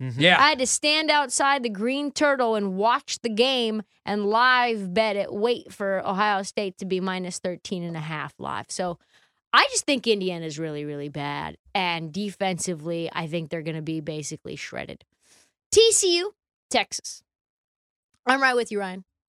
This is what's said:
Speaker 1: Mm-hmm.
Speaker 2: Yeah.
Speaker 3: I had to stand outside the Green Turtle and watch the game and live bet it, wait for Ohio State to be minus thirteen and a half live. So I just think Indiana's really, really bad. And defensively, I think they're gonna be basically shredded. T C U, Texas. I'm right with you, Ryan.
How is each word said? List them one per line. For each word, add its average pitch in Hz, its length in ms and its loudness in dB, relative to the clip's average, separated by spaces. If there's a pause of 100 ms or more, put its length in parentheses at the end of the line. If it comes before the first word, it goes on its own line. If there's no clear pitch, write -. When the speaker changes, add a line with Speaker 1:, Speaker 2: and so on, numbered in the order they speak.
Speaker 1:
Mm-hmm. 127 200 -4
Speaker 2:
Yeah. 180 180 8
Speaker 3:
I 285 100 8
had 285 100 0
to 254 80 2
stand 302 440 2
outside 277 520 2
the 240 60 -2
Green 262 420 -2
Turtle 254 440 2
and 196 220 -2
watch 233 440 0
the 233 80 -4
game 226 520 2 (240)
and 208 220 -2
live 233 680 2
bet 214 240 2
it, - 160 -4
wait 233 400 -2
for 196 340 -2
Ohio 202 360 0
State 196 340 -6
to 196 80 -10
be 185 160 -2
minus 185 380 -4
thirteen 180 440 -6
and 170 140 -6
a 160 40 -8
half 151 360 -8
live. - 320 -8
So 180 280 -4 (540)
I 320 200 6
just 453 140 -4
think 277 200 0
Indiana's 175 540 -2
really, 151 260 -4
really 147 220 -8
bad. 143 500 -6 (160)
And 170 380 -2
defensively, 175 1000 -4
I 170 120 -6
think 160 240 -6
they're 165 120 -8
gonna 160 200 -6
be 160 200 -6
basically 151 560 -10
shredded. - 480 -12 (680)
T 453 220 8
C 349 240 2
U, 381 180 -4 (340)
Texas. - 540 -4 (1040)
I'm 269 140 4
right 262 140 4
with 233 160 -2
you, 208 80 -4
Ryan. 190 260 -8 (240)